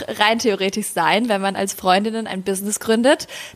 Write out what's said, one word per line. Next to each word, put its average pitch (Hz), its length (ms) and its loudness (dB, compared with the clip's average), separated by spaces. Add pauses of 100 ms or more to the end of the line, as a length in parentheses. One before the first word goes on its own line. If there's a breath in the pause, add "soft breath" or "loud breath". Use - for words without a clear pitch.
(180)
rein 220 220 2
theoretisch 196 480 0
sein, 185 400 2
wenn 196 120 0
man 196 140 0
als 196 180 -2
Freundinnen 214 540 0
ein 190 160 -6
Business 196 380 -4
gründet, 233 480 2 (280 loud breath)